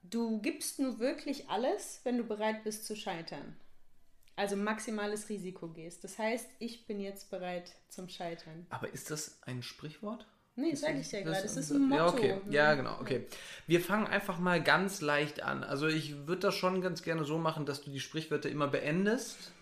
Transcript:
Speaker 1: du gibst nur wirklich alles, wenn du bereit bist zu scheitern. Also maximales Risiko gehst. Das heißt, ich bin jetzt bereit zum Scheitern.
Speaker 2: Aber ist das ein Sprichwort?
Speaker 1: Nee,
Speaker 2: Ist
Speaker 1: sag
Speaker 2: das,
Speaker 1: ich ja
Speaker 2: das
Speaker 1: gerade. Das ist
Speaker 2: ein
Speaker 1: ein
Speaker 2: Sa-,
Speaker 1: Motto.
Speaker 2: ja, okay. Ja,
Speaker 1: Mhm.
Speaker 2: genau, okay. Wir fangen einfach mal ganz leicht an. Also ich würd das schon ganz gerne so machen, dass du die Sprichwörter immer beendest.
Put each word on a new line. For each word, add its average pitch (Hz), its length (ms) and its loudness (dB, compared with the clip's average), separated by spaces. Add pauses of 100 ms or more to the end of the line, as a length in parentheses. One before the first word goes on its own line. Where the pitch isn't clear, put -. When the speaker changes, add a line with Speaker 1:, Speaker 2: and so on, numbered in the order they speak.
Speaker 1:
du 220 380 0
gibst 302 380 -4
nur 262 220 0
wirklich 285 480 -2
alles, 269 560 0
wenn 247 140 2
du 233 60 0
bereit 214 400 0
bist 214 220 -4
zu 214 100 -4
scheitern. 165 600 -8 (800)
Also 202 180 2
maximales 208 760 -2
Risiko 180 380 -6
gehst. 165 360 -12
Das - 140 -12
heißt, 233 280 -2 (120)
ich - 280 -8
bin 202 140 -4
jetzt 196 300 -8
bereit 180 420 -6 (160)
zum 180 200 -12
Scheitern. 170 600 -10
Speaker 2:
Aber - 240 -6
ist - 180 -10
das - 360 -8
ein 127 160 -6
Sprichwort? 208 640 -10 (320)
Speaker 1:
Nee, 320 120 2
Speaker 2:
Ist 285 120 -2
Speaker 1:
sag 302 140 0
Speaker 2:
das, 262 100 -4
Speaker 1:
ich - 60 -8
ja 214 80 -2
Speaker 2:
das 160 120 -2
Speaker 1:
gerade. 190 100 2
Das 214 140 -4
ist - 140 -4
Speaker 2:
ein 285 140 6
Speaker 1:
ein 269 60 6
Speaker 2:
Sa-, 294 220 6
Speaker 1:
Motto. 240 120 2
Speaker 2:
ja, - 100 6
okay. - 60 -2 (100)
Ja, 147 220 8
Speaker 1:
Mhm. 147 60 6
Speaker 2:
genau, 113 220 -2
okay. 123 260 0 (400)
Wir 170 140 8
fangen 202 260 2
einfach 190 320 0
mal 175 240 4
ganz 180 380 6
leicht 147 420 2
an. 135 220 -2
Also 139 220 0
ich 147 400 0
würd 180 180 0
das 190 100 4
schon 185 280 2
ganz 175 200 -2
gerne 165 220 0
so 151 140 0
machen, 160 280 0
dass 139 160 -4
du 143 80 -10
die 135 100 -6
Sprichwörter 151 500 -2
immer 143 180 2
beendest. 196 920 2